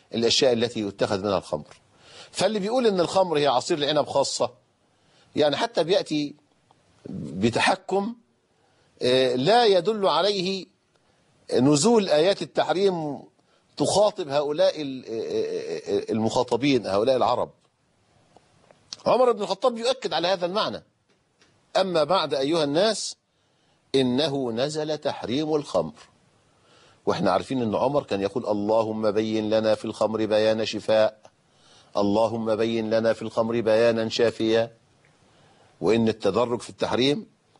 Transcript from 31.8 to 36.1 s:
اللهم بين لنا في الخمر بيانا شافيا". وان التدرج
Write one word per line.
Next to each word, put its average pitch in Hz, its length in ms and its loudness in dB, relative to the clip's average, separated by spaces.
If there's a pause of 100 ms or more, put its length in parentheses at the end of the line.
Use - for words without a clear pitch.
اللهم 110 580 0
بين 113 340 -2
لنا 113 240 2
في - 80 -8
الخمر 117 400 -2
بيانا 113 480 2
شافيا". 113 640 0 (1080)
وان 110 260 4
التدرج 107 540 0